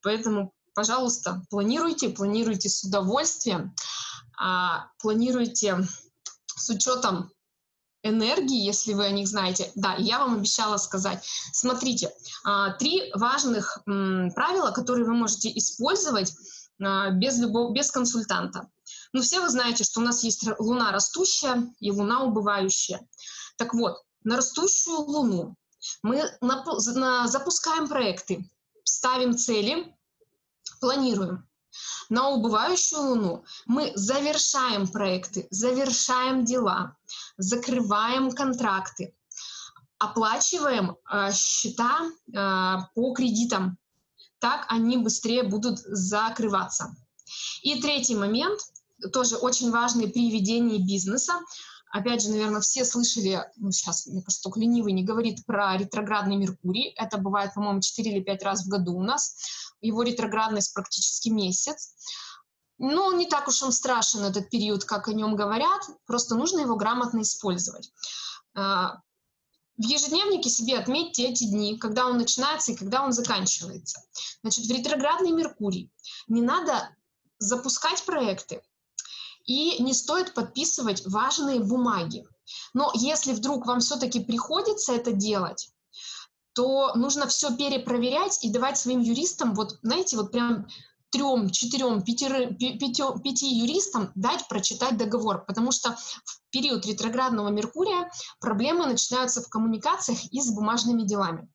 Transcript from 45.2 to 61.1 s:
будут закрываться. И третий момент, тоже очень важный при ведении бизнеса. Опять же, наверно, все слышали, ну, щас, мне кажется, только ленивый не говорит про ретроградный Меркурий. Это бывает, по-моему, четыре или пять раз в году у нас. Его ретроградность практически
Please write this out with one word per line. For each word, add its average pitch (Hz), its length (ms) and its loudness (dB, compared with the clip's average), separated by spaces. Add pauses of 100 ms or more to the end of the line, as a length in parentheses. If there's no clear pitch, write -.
будут 208 360 0
закрываться. 208 1160 -2 (680)
И 269 180 0
третий 254 340 0
момент, 240 440 0 (520)
тоже 247 260 2
очень 247 340 2
важный 233 360 2
при 233 220 2
ведении 220 480 2
бизнеса. 196 560 0 (580)
Опять 220 320 0
же, 208 60 -2
наверно, 214 300 0
все 254 260 0
слышали, 208 580 0 (140)
ну, 202 140 -4
щас, - 360 -4
мне 190 140 -6
кажется, - 220 -4
только 196 160 -4
ленивый 226 340 4
не 185 100 2
говорит 220 420 -2
про 208 320 0
ретроградный 202 600 0
Меркурий. 190 600 -2
Это 214 200 -4
бывает, 196 360 0
по-моему, 202 280 0
четыре 214 300 -2
или 196 120 0
пять 190 200 -2
раз 190 220 -2
в 190 40 -6
году 180 260 0
у 185 80 -2
нас. 247 320 -2 (460)
Его 220 220 0
ретроградность 220 720 0
практически - 560 -2